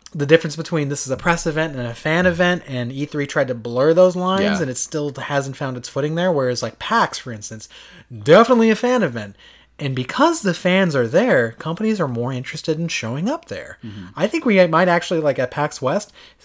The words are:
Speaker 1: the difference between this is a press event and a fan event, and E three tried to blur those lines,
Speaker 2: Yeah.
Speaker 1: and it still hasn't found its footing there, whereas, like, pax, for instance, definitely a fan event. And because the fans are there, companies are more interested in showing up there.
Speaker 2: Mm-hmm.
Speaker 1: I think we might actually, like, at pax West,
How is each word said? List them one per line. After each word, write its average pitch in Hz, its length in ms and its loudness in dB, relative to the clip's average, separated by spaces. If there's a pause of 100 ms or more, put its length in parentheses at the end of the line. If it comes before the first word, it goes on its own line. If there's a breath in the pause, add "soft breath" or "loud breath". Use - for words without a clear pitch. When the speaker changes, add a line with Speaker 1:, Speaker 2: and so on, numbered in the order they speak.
(140)
Speaker 1:
the 147 140 -2
difference 160 280 4
between 156 340 -2
this 143 160 -6
is 131 60 -6
a 131 60 -2
press 170 280 0
event 156 300 -2
and 123 100 -6
a 117 100 -6
fan 165 300 0
event, 175 420 2
and 123 240 -4
E 139 140 -6
three 143 220 -4
tried 139 220 0
to 123 60 -4
blur 123 380 2
those 180 220 6
lines, 185 280 0
Speaker 2:
Yeah. 202 180 0
Speaker 1:
and 135 80 -2
it 123 80 -8
still 147 360 -6
hasn't 135 440 -4
found 131 200 -6
its 117 120 -12
footing 151 260 -2
there, 180 160 2
whereas, 127 320 0
like, 113 160 -8
pax, 220 380 0
for 123 160 -12
instance, 110 340 -14 (560 loud breath)
definitely 226 460 6
a 214 80 4
fan 247 260 0
event. 113 320 -6 (420 soft breath)
And 139 160 -4
because 294 480 0
the 185 120 0
fans 180 420 2
are 123 120 2
there, 143 520 2
companies 208 400 -2
are 156 80 0
more 120 240 -4
interested 151 480 -4
in 170 80 -2
showing 139 400 -4
up 320 220 -4
there. - 340 -12
Speaker 2:
Mm-hmm. 101 220 -14 (100)
Speaker 1:
I 160 100 0
think 320 200 -2
we 196 220 6
might 165 200 4
actually, 175 320 2
like, 143 180 0
at 127 140 -2
pax 147 300 -4
West, 147 320 -2 (320 loud breath)